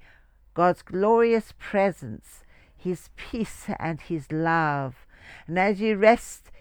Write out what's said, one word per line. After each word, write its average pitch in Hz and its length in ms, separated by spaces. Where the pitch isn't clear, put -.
God's 175 280
glorious 226 760
presence, - 840
his - 400
peace - 540
and 160 220
his 160 300
love. 156 760
And 165 100
as 196 220
you 220 160
rest - 640